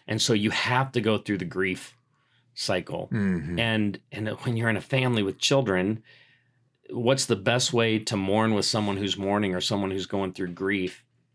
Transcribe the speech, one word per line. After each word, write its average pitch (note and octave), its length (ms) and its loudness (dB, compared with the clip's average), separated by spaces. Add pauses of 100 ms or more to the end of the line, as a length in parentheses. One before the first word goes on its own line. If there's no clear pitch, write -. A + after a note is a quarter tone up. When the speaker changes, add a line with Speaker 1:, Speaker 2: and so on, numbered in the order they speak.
Speaker 1:
And A2 140 -2
so - 120 2
you G#2+ 160 2
have B2+ 440 0
to B2 80 2
go G#2+ 180 2
through G#2 180 -2
the F2+ 80 -4
grief F#2 500 -4 (600)
cycle. F2+ 580 -4
Speaker 2:
Mm-hmm. F2 460 0
Speaker 1:
And, A2 400 0 (120)
and A2 160 -6 (160)
when A#2+ 140 -2
you're A#2 120 2
in A2 80 2
a F2+ 40 -2
family B2 420 2
with G2 140 -2
children, G#2+ 680 2 (840)
what's B2 380 2
the A#2 80 4
best A#2+ 360 0
way A2+ 280 2
to G#2+ 180 -2
mourn G#2 360 2
with G2+ 120 2
someone G2+ 320 0
who's G2 200 -2
mourning G2+ 380 0
or F2+ 60 -4
someone G2 300 -2
who's F#2+ 160 -6
going G2 260 -2
through F#2 200 -6
grief? F#2+ 520 -4 (300)